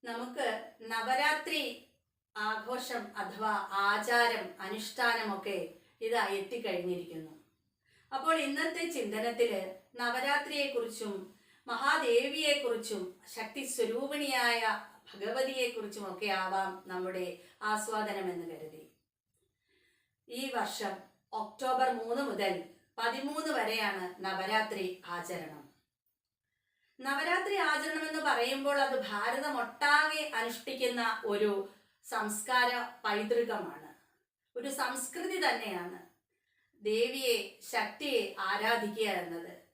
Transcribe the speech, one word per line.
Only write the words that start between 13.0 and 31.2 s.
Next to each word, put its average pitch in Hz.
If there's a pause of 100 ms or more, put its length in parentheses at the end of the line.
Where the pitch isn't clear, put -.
ശക്തി 220 (100)
സ്വരൂപിണിയായ 254 (480)
ഭഗവതിയെക്കുറിച്ചുമൊക്കെ 214 (140)
ആവാം 190
നമ്മുടെ 180 (340)
ആസ്വാദനമെന്ന് 214
കരുതി. - (1600)
ഈ 269
വർഷം 220 (460)
ഒക്ടോബർ 254 (120)
മൂന്ന് 233
മുതൽ 196 (440)
പതിമൂന്ന് 277
വരെയാണ് 220 (200)
നവരാത്രി 196 (140)
ആചരണം. 165 (1400)
നവരാത്രി 349
ആചരണം 311
എന്ന് 311
പറയുമ്പോൾ 269
അത് 254 (140)
ഭാരതമൊട്ടാകെ 285 (160)
അനുഷ്ഠിക്കുന്ന 240 (100)